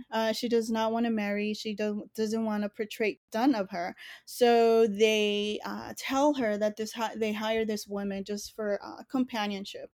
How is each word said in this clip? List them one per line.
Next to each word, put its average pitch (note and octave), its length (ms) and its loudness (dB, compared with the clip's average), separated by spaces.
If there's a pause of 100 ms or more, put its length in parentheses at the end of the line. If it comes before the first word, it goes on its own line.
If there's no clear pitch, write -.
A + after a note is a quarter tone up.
(120)
Uh, A3 220 0
she A#3 160 -4
does A3+ 200 2
not A3+ 220 0
wanna A#3 180 0
marry. G#3 440 -2
She G#3+ 200 -8
don't, G#3 420 -4
doesn't A3 280 -2
wanna G#3 240 -2
portray G#3+ 500 -4 (140)
done B3 240 2
of G3 140 -4
her. F3+ 260 -6 (300)
So A#3 640 6
they, G#3 760 2
uh, - 300 -10
tell C#4+ 380 2
her A3 240 0
that G#3+ 180 0
this G#3+ 160 -6
hi-, A3+ 240 -4
they G#3+ 160 -2
hire A3 320 0
this G#3+ 240 -4
woman G3+ 380 -6
just G#3 320 -8
for, G#3 260 -2
uh, - 260 -14
companionship. G#3 880 -4